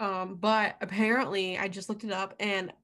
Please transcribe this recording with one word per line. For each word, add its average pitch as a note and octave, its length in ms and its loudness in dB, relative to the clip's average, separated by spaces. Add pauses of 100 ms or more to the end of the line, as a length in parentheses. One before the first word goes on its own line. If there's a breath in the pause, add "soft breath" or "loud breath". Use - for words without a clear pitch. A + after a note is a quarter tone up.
Um, F#3+ 360 -2
but G#3+ 440 2
apparently, G3 800 2
I G3 100 -2
just F#3 200 -8
looked G#3+ 160 -6
it G#3 80 -4
up, F#3+ 280 -4
and G3 320 0 (100)